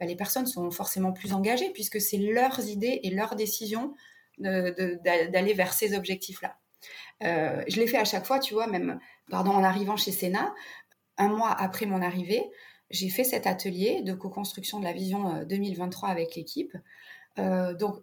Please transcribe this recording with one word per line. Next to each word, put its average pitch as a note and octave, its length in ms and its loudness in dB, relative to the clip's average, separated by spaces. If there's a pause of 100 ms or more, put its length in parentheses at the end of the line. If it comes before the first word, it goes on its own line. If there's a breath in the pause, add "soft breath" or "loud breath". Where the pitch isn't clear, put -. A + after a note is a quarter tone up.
bah, F3 60 -4
les F3 100 -4
personnes G3+ 300 -2
sont F3 240 -2
forcément F#3 420 -2
plus F#3+ 220 -6
engagées A#3+ 380 2
puisque - 280 -4
c'est G3+ 180 0
leurs A#3 500 2
idées G#3+ 360 0
et F#3 60 -2
leurs G#3+ 260 -2
décisions A3 580 -4 (440 loud breath)
de, F#3 380 0
de, F3+ 280 -2
d'a-, F3+ 240 4
d'aller F#3 260 4
vers F#3 200 2
ces G3+ 220 2
objectifs-là. F#3 600 -6 (640 loud breath)
Heu, D#3+ 460 2
je F#3 120 0
l'ai A#3 60 6
fait A#3 120 4
à A3 60 4
chaque G3 220 0
fois, - 120 4
tu - 160 -2
vois, A3+ 120 2
même, F3+ 320 -2 (320 loud breath)
pardon, F#3 220 2
en G3 120 6
arrivant G3 320 2
chez G3+ 160 0
Sénat, G3+ 420 0 (640 loud breath)
un G3+ 100 6
mois A3 240 4
après F#3+ 340 -2
mon F#3+ 160 0
arrivée, F3+ 420 0 (460 loud breath)
j'ai F#3 200 -2
fait B3 140 2
cet B3 220 0
atelier F#3+ 560 0
de F#3+ 120 -2
co-construction G3 640 -6
de G3 40 -4
la F3 100 -2
vision, F#3 480 -2
heu, D#3 40 -8
deux F#3 120 -2
mille G3+ 180 0
vingt-trois F3+ 340 -4
avec E3 260 -2
l'équipe. F#3 400 -6 (640 loud breath)
Heu, F#3 380 2
donc, G3+ 260 -2